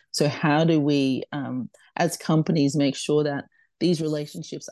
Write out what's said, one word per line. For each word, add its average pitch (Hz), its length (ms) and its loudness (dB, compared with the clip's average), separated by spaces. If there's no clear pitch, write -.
So 151 140 2
how 151 380 2
do 160 160 4
we, 139 500 2
um, 127 380 -6
as 170 200 0
companies, 160 580 2
make 139 220 0
sure 151 280 0
that 143 200 -4
these 165 220 2
relationships 151 680 -8